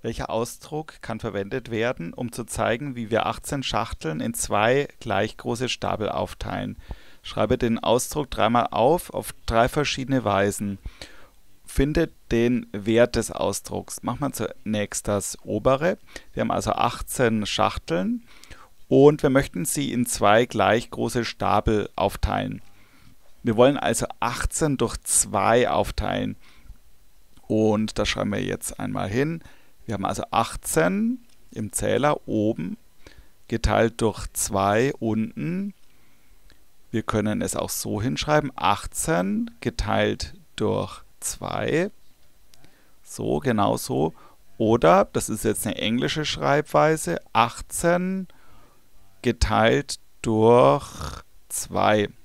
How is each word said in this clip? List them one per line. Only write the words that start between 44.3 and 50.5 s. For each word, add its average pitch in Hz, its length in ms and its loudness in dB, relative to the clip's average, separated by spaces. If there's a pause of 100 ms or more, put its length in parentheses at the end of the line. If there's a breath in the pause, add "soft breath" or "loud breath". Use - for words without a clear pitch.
Oder, 120 480 6
das - 240 -4
ist 110 160 -4
jetzt 107 200 0
eine - 120 -4
englische 135 480 -2
Schreibweise, 151 960 2 (100)
achtzehn 180 960 0 (920 soft breath)
geteilt 113 800 2 (220)
durch 120 1040 4 (240)